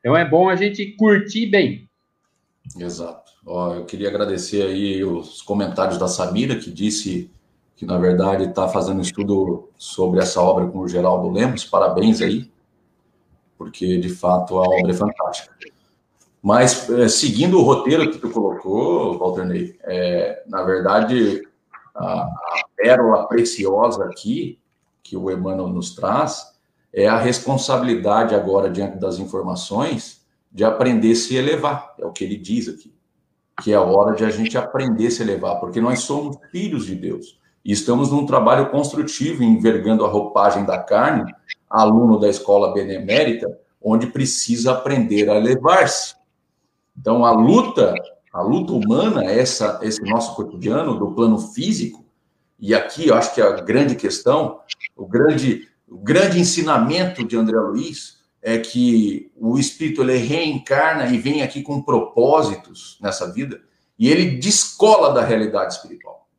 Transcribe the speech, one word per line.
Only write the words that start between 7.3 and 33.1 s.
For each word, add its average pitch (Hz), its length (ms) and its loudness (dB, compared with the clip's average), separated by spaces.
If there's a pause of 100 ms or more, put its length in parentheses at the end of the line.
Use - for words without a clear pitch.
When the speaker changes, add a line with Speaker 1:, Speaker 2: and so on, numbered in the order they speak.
Speaker 2:
que, 87 120 -14
na 90 120 -2
verdade, 92 540 2
tá 92 160 -2
fazendo 95 320 -2
estudo 95 760 -4
sobre 90 440 -2
essa - 200 0
obra 92 260 4
com 92 140 -8
o 90 80 -6
Geraldo 90 420 0
Lemos. 110 340 -2
Parabéns 95 560 2
aí, 101 300 -4 (1040)
porque, 90 420 -4
de 90 100 -4
fato, 90 500 0
a 92 40 4
obra 90 280 2
é 87 40 0
fantástica. - 600 -4 (840)
Mas, 120 500 2
é, 120 180 4
seguindo 151 500 2
o 151 40 6
roteiro 143 480 2
que - 80 -10
tu 113 120 -6
colocou, 95 880 -2
Walter 92 260 -4
Ney, 90 380 -6
é, 90 640 -4
na 95 160 -6
verdade, 101 800 0 (520)
a, - 280 -6
a - 400 -8 (140)
pérola 113 500 4
preciosa 110 800 0
aqui, 117 540 -8 (440)
que - 140 -12
o 92 140 -6
Emmanuel 92 380 -4
nos 90 260 -6
traz, - 640 -4 (360)
é 101 140 2
a 113 120 4
responsabilidade 117 1160 0
agora, 98 360 2
diante 98 280 -6
das 90 200 -4
informações, 95 1080 -6 (240)
de 101 140 -2
aprender 113 480 2
a 117 40 4
se 127 200 -4
elevar. 147 600 -2
É - 60 -10
o 82 80 -10
que - 120 -8
ele 98 120 -6
diz 101 320 -4
aqui, - 240 -16 (720)